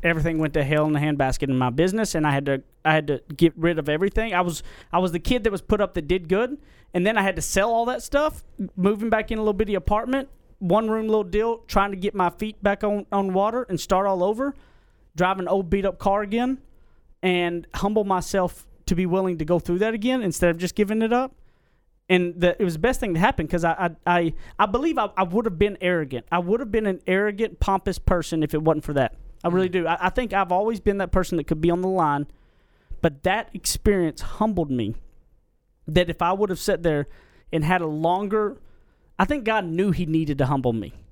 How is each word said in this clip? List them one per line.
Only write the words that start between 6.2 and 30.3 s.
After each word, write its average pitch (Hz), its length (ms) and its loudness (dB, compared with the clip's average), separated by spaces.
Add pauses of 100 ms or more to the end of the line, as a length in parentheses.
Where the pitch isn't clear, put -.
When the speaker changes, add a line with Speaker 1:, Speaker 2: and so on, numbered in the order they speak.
Speaker 1:
good, 240 280 0 (380)
and 175 120 2
then 226 120 2
I 202 40 2
had 190 140 0
to 160 60 -6
sell 196 300 0
all 233 140 2
that 247 160 -4
stuff, 302 400 -2 (340)
moving 202 340 2
back 220 200 0
in 220 80 -4
a 220 40 -2
little 214 100 2
bitty 202 220 0
apartment, 233 540 0 (300)
one 208 320 2
room 220 160 -2
little 214 180 2
deal, 214 340 -2 (100)
trying 202 220 2
to 196 60 -8
get 190 180 -4
my 180 160 0
feet 214 320 -10
back 202 200 0
on, 208 300 -2
on 196 220 0
water 220 340 0
and 180 100 -4
start 190 280 0
all 190 180 0
over, 233 300 -2 (640)
drive 185 220 0
an 180 100 -4
old 185 200 0
beat 196 160 0
up 185 140 -2
car 202 240 0
again, 240 360 -2 (640)
and 175 520 0
humble 214 300 0
myself 185 640 -2 (200)
to - 80 2
be 180 100 0
willing 185 340 0
to 156 60 -4
go 175 140 2
through 175 200 -2
that 220 160 2
again 247 280 0
instead 175 280 2
of 165 60 0
just 175 180 -4
giving 208 280 0
it 226 100 2
up. 254 220 0 (720)
And 175 320 0
the, 175 200 2
it 220 40 2
was 175 80 0
the 156 80 -6
best 247 180 0
thing 202 160 -2
to 160 60 0
happen 202 260 2
'cause 170 160 -2
I, 165 100 2
I, 175 180 -2 (280)
I, 170 140 0 (260)
I 202 80 4
believe 269 320 0
I, 214 180 0
I 185 60 2
would 190 220 0
have 180 160 -2
been 202 200 0
arrogant. 151 520 -2
I 175 80 2
would 180 180 0
have 233 140 -6
been 220 140 0
an 190 200 -2
arrogant, 202 540 -2
pompous 196 400 0
person 165 420 0
if 151 100 -2
it 151 100 0
wasn't 156 220 2
for 151 100 -6
that. 131 200 0 (300)
I 170 40 2
really 185 200 2
Speaker 2:
Mm. 175 40 -6
Speaker 1:
do. 175 140 0
I, 170 200 0
I 185 40 2
think 226 220 -2